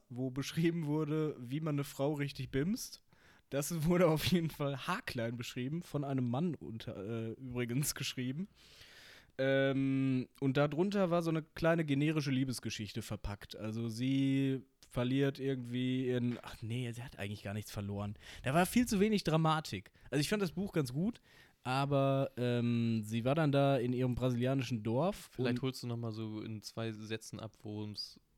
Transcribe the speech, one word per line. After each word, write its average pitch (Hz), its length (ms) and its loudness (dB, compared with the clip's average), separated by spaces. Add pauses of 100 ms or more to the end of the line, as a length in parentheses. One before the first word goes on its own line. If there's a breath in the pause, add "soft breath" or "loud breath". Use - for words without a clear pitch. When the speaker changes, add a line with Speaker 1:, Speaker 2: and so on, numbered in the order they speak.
Speaker 1:
wo 127 200 -4
beschrieben 165 560 0
wurde, 151 540 0
wie 123 200 -6
man 156 160 -2
eine 143 80 0
Frau 139 300 -2
richtig 139 380 -6
bimst. 165 500 -2 (480 soft breath)
Das 147 360 -2
wurde 175 220 6
auf 156 180 2
jeden 170 240 2
Fall 139 280 -4 (100)
haarklein 123 500 -2
beschrieben, 131 460 -6
von 143 200 -4
einem 131 260 0
Mann 147 260 0
unter, - 420 -10
äh, 113 360 -6
übrigens 123 640 -2
geschrieben. 131 520 -4 (920 loud breath)
Ähm, 135 880 2 (120)
und 135 180 2
darunter 170 540 4
war 170 100 4
so 165 80 0
eine 160 140 0
kleine 165 420 2
generische 147 460 2
Liebesgeschichte 117 680 -2
verpackt. - 540 -8
Also 110 320 -4
sie 135 760 2 (280)
verliert 135 500 2
irgendwie 127 680 -2
ihren, 120 340 0
ach - 200 -12
nee, 120 300 -4
sie 120 120 -10
hat - 160 -12
eigentlich 101 240 -6
gar 101 100 -4
nichts 107 180 -6
verloren. 101 440 -4 (280 loud breath)
Da 131 100 0
war 170 120 6
viel 240 220 4
zu 202 120 2
wenig 208 240 4
Dramatik. 156 680 2 (180 loud breath)
Also 139 120 2
ich 143 80 0
fand 208 120 0
das 165 120 0
Buch 185 200 -4
ganz 135 180 0
gut, 175 300 -2 (420 loud breath)
aber, 135 720 2
ähm, 120 680 2
sie 110 220 -2
war 135 100 4
dann 156 160 4
da 139 260 6
in 123 160 0
ihrem 123 220 2
brasilianischen 123 680 0
Dorf 131 500 0
Speaker 2:
Vielleicht 123 260 0
Speaker 1:
und - 20 -6
Speaker 2:
holst 131 220 -4
du 123 40 -6
noch 117 100 -4
mal 117 140 -4
so 107 300 -6
in 107 220 -8
zwei 113 280 -6
Sätzen 110 480 -8
ab, 110 120 -10 (100)
worum 107 300 -6
es - 280 -10 (180)